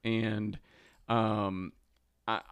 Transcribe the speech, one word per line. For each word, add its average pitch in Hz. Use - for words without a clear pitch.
And, 110
um, 104
I, 110